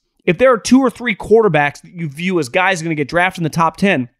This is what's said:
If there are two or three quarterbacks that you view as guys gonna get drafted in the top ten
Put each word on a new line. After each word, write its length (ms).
If 140
there 140
are 60
two 220
or 100
three 260
quarterbacks 680
that 120
you 140
view 320
as 80
guys 340
gonna 140
get 140
drafted 300
in 40
the 60
top 260
ten 340